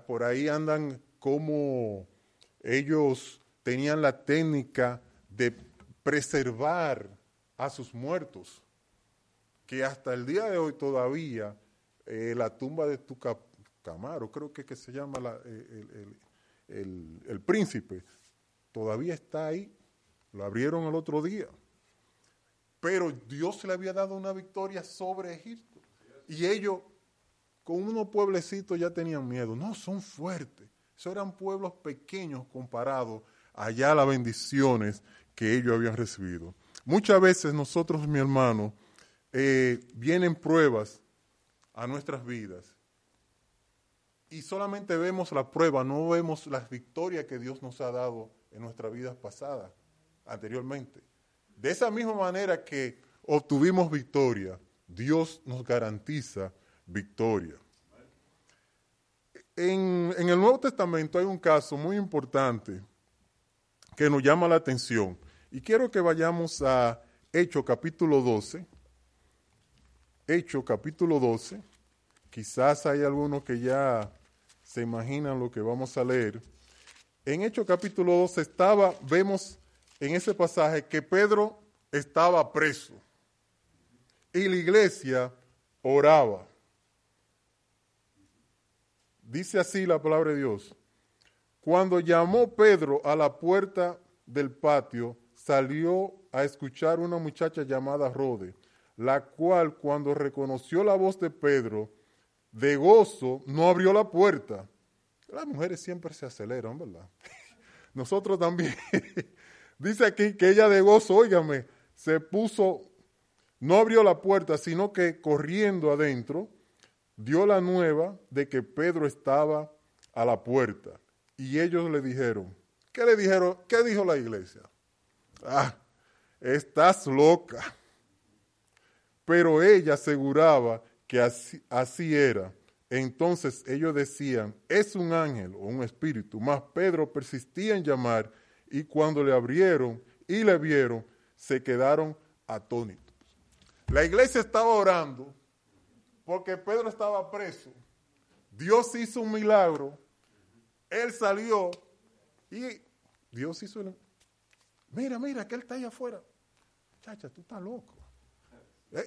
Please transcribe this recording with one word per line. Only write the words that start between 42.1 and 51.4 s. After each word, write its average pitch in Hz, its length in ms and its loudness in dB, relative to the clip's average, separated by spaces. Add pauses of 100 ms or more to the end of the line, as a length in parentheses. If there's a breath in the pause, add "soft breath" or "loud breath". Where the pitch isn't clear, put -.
vidas. 104 500 -14 (1500)
Y 156 120 -18
solamente 202 560 -6
vemos 180 340 -4
la 135 200 -4
prueba, 151 320 2
no 147 260 -4
vemos 165 380 -2
las 127 220 -8
victorias 160 560 -10
que 127 120 -12
Dios 127 240 -12
nos 127 200 -16
ha 123 100 -6
dado 120 400 -8 (200)
en 110 100 -20
nuestra 117 280 -12
vida 123 240 -12
pasada, 123 580 -14 (540)
anteriormente. 127 760 -12 (600)